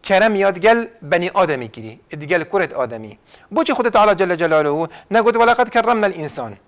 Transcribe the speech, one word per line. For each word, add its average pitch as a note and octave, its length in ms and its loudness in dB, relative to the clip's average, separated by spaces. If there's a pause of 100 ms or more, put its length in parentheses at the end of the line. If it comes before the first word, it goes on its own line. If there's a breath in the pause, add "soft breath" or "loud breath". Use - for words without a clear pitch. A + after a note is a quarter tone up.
کرم G#3 320 2
یاد G3 240 0
گل A3+ 260 4 (160)
بنی F3 280 -2
آدمی D3+ 380 0
کری، A2 320 -16 (120)
اد D3+ 140 -12
گل E3 180 0
کرت F#3 300 -2
آدمی.» A2+ 440 -6 (340 soft breath)
بو D#4 120 0
چی D4+ 100 -2
خود A3+ 160 -2
تعالی G#3 260 4
جل F3+ 200 0
جلاله D#3 520 0 (240 loud breath)
نگوت: A3+ 240 2
«ولقد A#3 340 2
کرمنا A3+ 380 0
الانسان»؟ C#3 500 -8 (100)